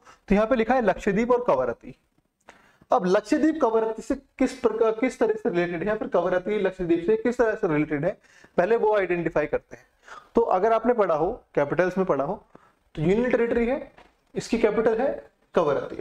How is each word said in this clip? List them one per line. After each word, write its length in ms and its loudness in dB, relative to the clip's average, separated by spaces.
तो 60 4
यहाँ 120 4
पे 100 2
लिखा 180 2
है 80 2
लक्षद्वीप 480 0
और 160 2
कवरत्ती। 500 -2
अब 140 2
लक्षद्वीप 560 2
कवरत्ती 400 0
से 120 -2
किस 380 -4
प्रकार, 380 0
किस 280 -2
तरह 160 2
से 160 -4
related 300 -2
है 60 -4
या 100 -2
फिर 120 -6
कवरत्ती 500 0
लक्षद्वीप 480 0
से 100 2
किस 220 -2
तरह 160 2
से 140 -2
related 360 0
है, 140 -2
पहले 200 2
वो 200 2
identify 500 -2
करते 300 -6
हैं। 80 -20
तो 60 4
अगर 320 2
आपने 220 0
पढ़ा 200 0
हो, 300 -4
capitals 440 0
में 80 0
पढ़ा 180 0
हो, 200 -8
तो 80 -6
union 280 2
territory 360 0
है, 260 -6
इसकी 240 -4
capital 400 0
है 320 -4
कवरत्ती, 460 0